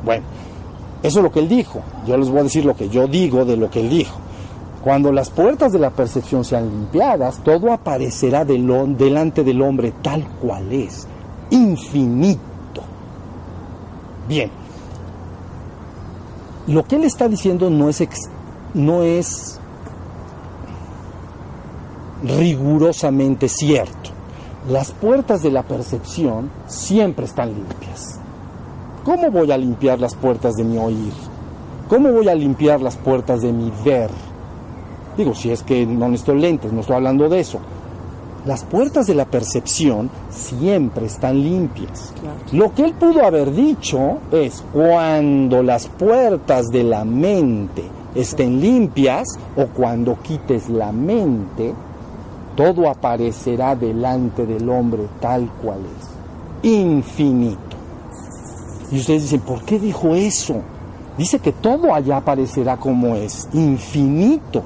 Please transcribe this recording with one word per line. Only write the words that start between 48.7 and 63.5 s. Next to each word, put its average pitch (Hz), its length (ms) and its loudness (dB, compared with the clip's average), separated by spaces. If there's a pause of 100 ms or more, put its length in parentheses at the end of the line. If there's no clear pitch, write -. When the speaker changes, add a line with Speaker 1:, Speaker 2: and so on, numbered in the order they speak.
Speaker 1:
o 139 100 4
cuando 120 540 0
quites 131 480 -4
la 110 220 0
mente, 127 840 0 (840)
todo 170 340 4
aparecerá 120 840 -2
delante 120 680 -2
del 110 240 -2
hombre 120 340 0 (160)
tal 123 280 0 (140)
cual 110 200 -4
es, - 880 -8
infinito". 139 880 2 (1300)
Y 135 80 0
ustedes 156 240 2
dicen, 139 180 0
"¿Por 120 220 -6
qué 214 140 0
dijo 180 380 2
eso? 190 400 0 (600)
Dice 175 220 0
que - 120 0
todo 277 420 2
allá 139 240 2
aparecerá 131 600 0
como 123 380 2
es, 104 380 -6